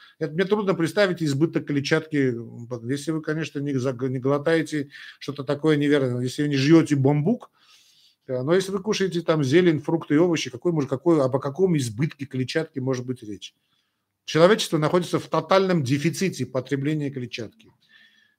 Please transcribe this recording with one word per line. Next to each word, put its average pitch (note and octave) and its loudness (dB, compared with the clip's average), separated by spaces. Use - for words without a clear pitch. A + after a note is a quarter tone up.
это D3+ -4
мне F3+ 0
трудно G3 0
представить E3 0
избыток D3 0
клетчатки. C#3+ 0
Если C#3+ -4
вы, D#3 -4
конечно, D#3 -6
не C#3+ -4
заг-, C3 -2
не C3 -4
глотаете C#3+ 0
что-то C#3 -10
такое D3 2
неверное, C3+ 2
если B2+ -4
вы D3 0
не C#3 0
жуёте D3 6
бамбук, D3 2
э, B2+ -4
но D3+ 0
если F#3+ 0
вы G3+ -4
кушаете F#3+ -2
там D#3 0
зелень, D#3 4
фрукты D#3+ -2
и - 6
овощи, E3 2
какой, - -4
может, C#3+ -2
какой, D#3 2
об, B2+ 2
о C3+ 0
каком D#3 0
избытке C3 -4
клетчатки C3 -4
может B2+ -4
быть B2+ -10
речь? G#2 -14
Человечество E3+ 4
находится D#3+ 0
в - -8
тотальном F3 2
дефиците D3 -2
потребления C#3 -4
клетчатки. A#2 -12